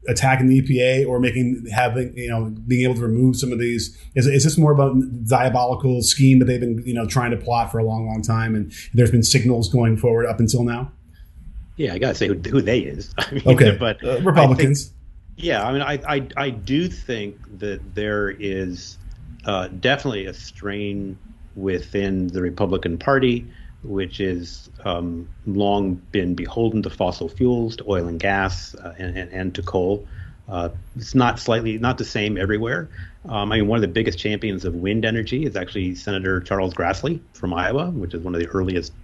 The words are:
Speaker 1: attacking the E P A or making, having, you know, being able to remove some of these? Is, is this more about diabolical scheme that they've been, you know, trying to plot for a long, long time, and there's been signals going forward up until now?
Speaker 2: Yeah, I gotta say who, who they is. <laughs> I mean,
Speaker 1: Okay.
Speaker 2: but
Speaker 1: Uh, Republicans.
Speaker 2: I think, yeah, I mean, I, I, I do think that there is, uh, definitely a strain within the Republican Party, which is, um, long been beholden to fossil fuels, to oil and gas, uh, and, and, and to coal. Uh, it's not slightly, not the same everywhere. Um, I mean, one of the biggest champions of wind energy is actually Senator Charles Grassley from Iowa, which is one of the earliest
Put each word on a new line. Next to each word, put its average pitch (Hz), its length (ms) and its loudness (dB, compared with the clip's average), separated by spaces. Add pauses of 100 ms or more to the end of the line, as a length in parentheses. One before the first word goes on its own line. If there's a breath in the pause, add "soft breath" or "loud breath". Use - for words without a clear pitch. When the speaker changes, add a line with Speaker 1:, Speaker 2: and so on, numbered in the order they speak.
Speaker 1:
attacking 131 400 4
the 131 80 8
E 135 60 6
P 131 200 2
A 131 220 4
or 127 160 0
making, 123 540 0
having, 123 420 0
you 120 140 -8
know, 113 260 -4 (120)
being 123 160 4
able 127 120 2
to 113 60 -2
remove 120 340 4
some 127 160 -2
of 117 80 -2
these? 120 420 -4 (140)
Is, 131 120 4
is 139 180 4
this 156 120 2
more 151 140 8
about 139 240 4 (300)
diabolical 123 800 2
scheme 131 360 8
that 127 60 6
they've 123 140 2
been, 120 260 -2
you 123 80 -4
know, 117 120 -2
trying 120 260 0
to 117 60 0
plot 117 320 0
for 117 100 -2
a 113 40 2
long, 110 240 -2
long 110 140 -4
time, 113 340 0
and 101 160 -4 (220 loud breath)
there's 120 180 6
been 117 120 6
signals 117 440 4
going 117 300 4
forward 117 280 2
up 113 140 -2
until 117 240 4
now? 120 300 -2 (800 soft breath)
Speaker 2:
Yeah, 147 180 -2
I 90 40 -6
gotta 117 180 0
say 104 120 0
who, 101 80 2
who 90 260 0
they 113 180 2
is. 71 360 -8
<laughs> - 20 -6
I - 140 -6
mean, 139 140 -4
Speaker 1:
Okay. 127 320 8
Speaker 2:
but 113 240 -2
Speaker 1:
Uh, 123 200 -2
Republicans. 143 640 6
Speaker 2:
I - 500 -20
think, - 100 -10
yeah, 113 220 0
I 127 60 0
mean, 139 80 0
I, 139 260 -2
I, 143 200 -2 (100)
I 139 120 -2
do 127 380 -2
think 110 480 -8 (240)
that 101 220 -6 (120)
there 104 360 -2
is, 95 680 -6 (460)
uh, 92 240 -2
definitely 104 600 -2
a 90 60 -12
strain 101 840 -8 (380)
within 95 720 -2
the 90 140 -4
Republican 90 560 -2
Party, 127 500 0 (340 loud breath)
which 98 380 -6
is, 90 500 -6 (140)
um, 87 420 -4 (220)
long 101 480 0 (160)
been 90 240 0
beholden 107 480 0
to - 60 -4
fossil 87 400 -2
fuels, 117 480 0
to - 100 -14
oil 92 220 0
and 82 100 -6
gas, 98 560 -2
uh, 87 220 -14
and, 90 200 -8
and, 90 140 -10
and 92 240 -6
to 98 60 -8
coal. 92 440 -2 (440 loud breath)
Uh, 87 180 -4 (300)
it's 117 180 -8
not 120 240 2
slightly, 113 380 0
not 123 200 -2
the 113 60 -6
same 104 340 -2
everywhere. 113 520 -2 (400 loud breath)
Um, 104 240 -2
I 110 40 2
mean, 104 100 2
one 110 100 2
of 113 40 2
the 101 60 2
biggest 104 320 -2
champions 104 460 -4
of 87 100 -4
wind 104 300 -2
energy 113 400 -2
is 123 100 -4
actually 92 400 -4
Senator 95 460 -2
Charles 92 320 -2
Grassley 98 480 -2 (120)
from 90 200 -6
Iowa, 113 380 -2
which 107 220 -8
is 85 80 -8
one 90 140 -6
of 85 60 -2
the 85 60 -4
earliest 92 440 -4 (120)